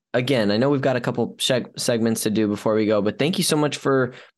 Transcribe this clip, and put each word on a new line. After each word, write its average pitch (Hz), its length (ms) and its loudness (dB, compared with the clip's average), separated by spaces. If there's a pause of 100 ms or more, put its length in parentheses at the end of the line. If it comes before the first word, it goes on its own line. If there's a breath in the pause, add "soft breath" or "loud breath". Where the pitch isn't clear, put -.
(140)
again, 120 360 0
I 104 60 2
know 135 140 2
we've 139 100 0
got 131 160 0
a 117 40 -2
couple 120 340 -2
seg-, - 440 -2
segments 113 440 0
to 110 80 0
do 107 180 2
before 104 260 0
we 110 120 2
go, 104 160 2
but 104 160 -2
thank 170 200 0
you 170 60 0
so 156 120 0
much 147 200 0
for 131 360 0 (260 loud breath)